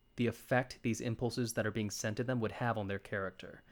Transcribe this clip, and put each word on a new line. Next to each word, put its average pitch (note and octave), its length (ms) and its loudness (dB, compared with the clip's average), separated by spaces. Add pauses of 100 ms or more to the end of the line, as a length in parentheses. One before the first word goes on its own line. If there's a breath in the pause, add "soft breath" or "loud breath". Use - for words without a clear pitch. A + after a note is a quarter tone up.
(160)
the A#2+ 120 4
effect B2+ 540 0
these A#2 200 2
impulses A#2 520 0
that G#2+ 140 2
are G#2+ 40 2
being G#2 200 0
sent G#2+ 260 -2
to B2+ 60 0
them B2 160 0
would G#2+ 140 2
have A#2 240 0
on G2+ 100 0
their G2 120 0
character. - 640 -4 (100)